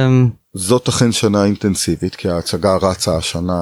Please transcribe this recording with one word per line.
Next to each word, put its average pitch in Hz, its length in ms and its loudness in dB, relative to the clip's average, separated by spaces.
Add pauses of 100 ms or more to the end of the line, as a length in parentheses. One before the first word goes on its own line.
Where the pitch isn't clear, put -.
(540)
זאת 95 340 0
אכן 117 240 2
שנה 101 340 2
אינטנסיבית, 92 720 -2
כי - 140 -4
ההצגה 87 460 0
רצה 90 420 0
השנה, 87 440 -4